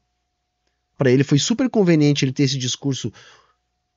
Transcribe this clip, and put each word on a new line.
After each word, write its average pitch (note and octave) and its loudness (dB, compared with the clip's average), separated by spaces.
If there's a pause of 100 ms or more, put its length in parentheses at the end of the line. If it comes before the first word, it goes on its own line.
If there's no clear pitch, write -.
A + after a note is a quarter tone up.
(1000)
Pra C3 2
ele C3 4
foi C#3+ 2
super A#3+ -2
conveniente D#3 2
ele C3 -4
ter D3 -2
esse C3+ -2
discurso B2+ -6 (840)